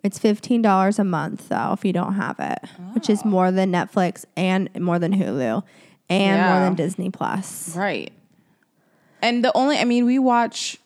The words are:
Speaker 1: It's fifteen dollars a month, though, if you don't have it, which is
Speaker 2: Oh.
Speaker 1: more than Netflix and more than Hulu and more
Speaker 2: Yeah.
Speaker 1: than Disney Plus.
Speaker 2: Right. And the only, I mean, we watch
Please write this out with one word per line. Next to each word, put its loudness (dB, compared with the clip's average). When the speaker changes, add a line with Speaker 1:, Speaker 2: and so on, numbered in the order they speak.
Speaker 1:
It's -2
fifteen 0
dollars 4
a 2
month, -4
though, -2
if -6
you 0
don't -2
have -4
it, -6
which -4
is 2
Speaker 2:
Oh. 2
Speaker 1:
more 4
than 2
Netflix -2
and 0
more 0
than 0
Hulu 0
and 2
more 4
Speaker 2:
Yeah. 4
Speaker 1:
than 0
Disney -4
Plus. -8
Speaker 2:
Right. -4
And 2
the 2
only, 2
I 2
mean, 2
we 2
watch 0